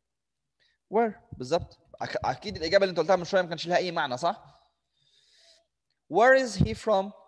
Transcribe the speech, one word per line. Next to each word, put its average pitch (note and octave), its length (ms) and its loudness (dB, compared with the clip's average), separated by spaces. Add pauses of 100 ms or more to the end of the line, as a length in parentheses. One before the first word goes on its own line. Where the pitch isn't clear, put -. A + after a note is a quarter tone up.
(960)
Where. A3 180 0 (200)
بالظبط. C#3+ 460 -6 (240)
أك-، - 220 -6
أكيد F#3 320 -6
الإجابة F#3 280 2
اللي F#3+ 60 0
أنت E3+ 100 -2
قلتها F#3+ 160 4
من F3 80 -4
شوية F#3 180 0
ما F3 60 -4
كانش D#3+ 180 -8
لها F3 100 0
أي F3 160 0
معنى، D3 240 -2
صح؟ F3 280 -4 (1700)
Where A#3+ 320 6
is G#3+ 120 -8
he G#3 180 0
from؟ G#3 380 -2 (160)